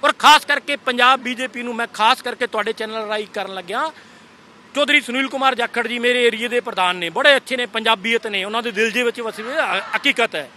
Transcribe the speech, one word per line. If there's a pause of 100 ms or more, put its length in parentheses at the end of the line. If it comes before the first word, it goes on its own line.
ਔਰ
ਖਾਸ
ਕਰਕੇ
ਪੰਜਾਬ
ਬੀ
ਜੇ
ਪੀ
ਨੂੰ
ਮੈਂ
ਖਾਸ
ਕਰਕੇ
ਤੁਹਾਡੇ
channel
ਰਾਹੀਂ
ਕਰਨ
ਲੱਗਿਆ, (840)
ਚੌਧਰੀ
ਸੁਨੀਲ
ਕੁਮਾਰ
ਜਾਖੜ
ਜੀ
ਮੇਰੇ
ਏਰੀਆ
ਦੇ
ਪ੍ਰਧਾਨ
ਨੇ,
ਬੜੇ
ਅੱਛੇ
ਨੇ,
ਪੰਜਾਬੀਅਤ
ਨੇ,
ਉਹਨਾਂ
ਦੇ
ਦਿਲ
ਦੇ
ਵਿੱਚ
ਵਸੀ
ਹੋਈ
ਹ-,
ਹਕੀਕਤ
ਹੈ।